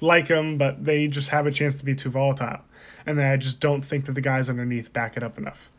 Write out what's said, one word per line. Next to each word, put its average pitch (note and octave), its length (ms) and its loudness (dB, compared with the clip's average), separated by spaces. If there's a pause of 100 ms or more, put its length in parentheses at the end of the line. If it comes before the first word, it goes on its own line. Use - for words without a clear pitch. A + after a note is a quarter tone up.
like E3+ 300 6
'em, D#3 280 2
but C#3 260 0
they D3+ 220 2
just C#3+ 220 -4
have D3 180 2
a D3 60 0
chance C#3 240 0
to C#3 80 -14
be C#3 100 0
too C3 160 -6
volatile. C3+ 500 -2 (460)
And D3+ 100 -2
then C#3 160 2
I C3+ 40 4
just C3 240 -4
don't C#3+ 240 2
think C#3+ 220 -4
that C#3 60 -4
the C3+ 80 -4
guys C3 300 0
underneath B2 420 -4
back A#2 240 -4
it A#2 60 -6
up A2+ 160 -10
enough. - 400 -12